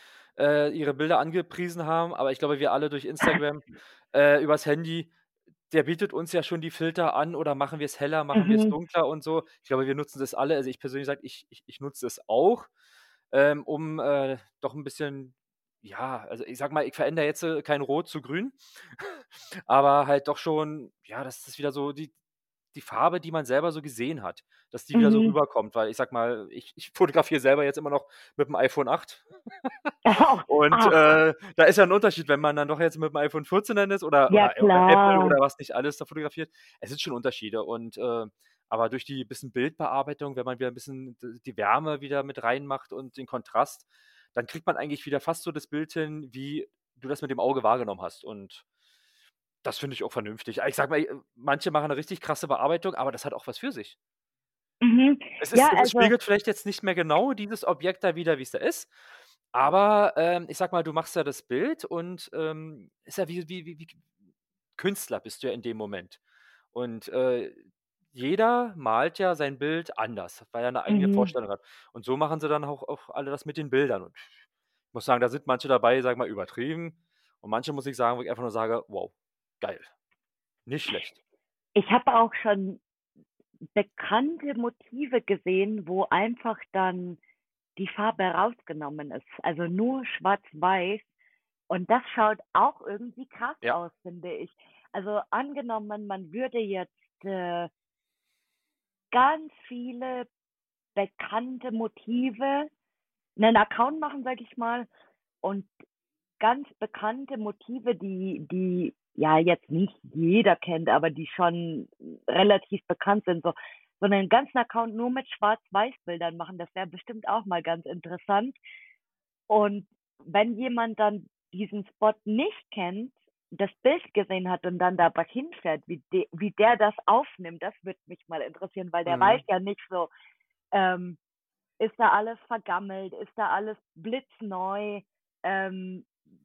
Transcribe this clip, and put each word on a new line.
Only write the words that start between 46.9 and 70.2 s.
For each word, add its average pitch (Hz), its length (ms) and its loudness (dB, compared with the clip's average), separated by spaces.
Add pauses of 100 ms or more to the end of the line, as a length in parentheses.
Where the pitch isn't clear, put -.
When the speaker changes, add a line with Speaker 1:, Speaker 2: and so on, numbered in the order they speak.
Speaker 1:
du 131 120 -14
das 143 140 -6
mit 139 100 -6
dem 123 80 -4
Auge 131 240 0
wahrgenommen 107 380 0
hast. - 220 -12
Und 98 380 -18 (1040)
das 120 120 -8
finde 139 160 -8
ich 101 100 -8
auch 110 80 -8
vernünftig. 110 500 -8
Ah, 135 60 0
ich 135 80 -6
sage 139 140 0
mal, 151 100 0
äh, 160 140 -6 (200)
manche 143 380 -2
machen 151 160 0
'ne 143 80 -2
richtig 156 240 -10
krasse 156 280 -6
Bearbeitung, 165 460 0
aber 135 180 -4
das 113 120 -10
hat 147 100 -8
auch - 140 -14
was 120 100 -10
für 269 140 -8
sich. - 240 -14 (840)
Speaker 2:
Mhm. 254 360 8 (220)
Speaker 1:
Es - 120 -8
ist, - 0 -
Speaker 2:
Ja, 269 200 8
Speaker 1:
es, 269 100 4
es 247 80 4
Speaker 2:
also - 0 -
Speaker 1:
spiegelt 233 320 6
vielleicht 202 240 2
jetzt - 200 -4
nicht 202 160 -6
mehr 190 120 0
genau 170 380 2
dieses 208 340 -8
Objekt 180 380 -2
da 180 100 2
wider, 160 240 0
wie's 131 140 -12
da - 60 -4
ist, - 300 -4 (640)
aber, 196 640 4
ähm, 175 320 2
ich - 80 -10
sage 180 160 -2
mal, 170 100 0
du 156 100 -6
machst 160 240 -4
ja 160 80 0
das 139 180 -8
Bild 196 420 -4
und, 170 500 -10
ähm, 156 560 -10 (140)
ist - 140 -18
ja 180 100 -2
wie, 170 200 -8
wie, 180 180 -12
wie, 170 120 -18
wie 160 100 -20 (880)
Künstler 180 440 -4
bist - 220 -16
du 135 60 -4
ja 113 60 -2
in 117 80 -10
dem 113 140 -6
Moment. 101 440 -10 (520)
Und, 117 360 -10
äh, 123 460 -2 (580)
jeder 214 640 0
malt 131 420 0
ja 185 160 2
sein 143 240 -4
Bild 160 400 -4
anders, 107 540 -8